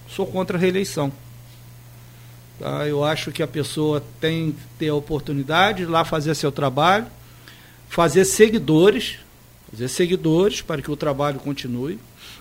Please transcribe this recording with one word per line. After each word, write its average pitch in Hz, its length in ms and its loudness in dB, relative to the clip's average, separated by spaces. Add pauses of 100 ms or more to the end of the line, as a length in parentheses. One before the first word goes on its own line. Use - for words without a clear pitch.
sou - 160 -6
contra 185 320 -4
a 165 40 -2
reeleição. 180 520 0 (1400)
Tá? 147 300 -6
Eu 147 160 -2
acho 151 300 -2
que - 100 -4
a 147 60 -2
pessoa 151 520 -2 (200)
tem 160 320 -2
que - 60 -14 (200)
ter 156 120 -2
a 147 40 0
oportunidade 151 840 0
de 180 80 -4
lá 165 180 2
fazer 156 320 -2
seu 143 160 0
trabalho, 156 540 2 (800)
fazer 170 360 4
seguidores, 196 960 4 (540)
fazer 120 160 -6
seguidores 175 760 0
para 156 180 -6
que - 80 -8
o 147 80 -4
trabalho 143 440 -2
continue. 131 580 -6 (420)